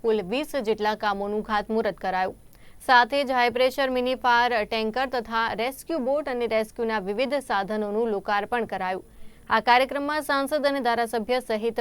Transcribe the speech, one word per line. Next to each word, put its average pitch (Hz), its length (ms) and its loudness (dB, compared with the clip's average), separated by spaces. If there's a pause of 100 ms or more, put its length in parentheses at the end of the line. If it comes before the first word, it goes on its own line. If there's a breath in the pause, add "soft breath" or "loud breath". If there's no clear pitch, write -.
કુલ 220 260 2
વીસ 277 240 -4 (140)
જેટલા 214 340 0
કામોનું 208 400 -2
ખાતમુહૂર્ત 214 600 -2
કરાયું. 185 340 -2 (420 soft breath)
સાથે 247 380 4
જ 262 160 0
હાઈ 240 220 4
પ્રેશર 254 320 2
મિની 254 260 0
ફાયર 240 560 2
ટેન્કર 220 400 0
તથા 226 320 -2 (160)
રેસ્ક્યુ 269 400 -4
બોટ 285 320 0
અને 240 160 -2
રેસ્ક્યુના 220 640 -2
વિવિધ 247 280 0 (120)
સાધનોનું 214 680 -2
લોકાર્પણ 208 560 -2
કરાયું. 185 340 -4 (440 loud breath)
આ 220 120 4
કાર્યક્રમમાં 269 680 2
સાંસદ 277 420 2
અને 277 160 -2
ધારાસભ્ય 233 540 0
સહિત 226 400 -2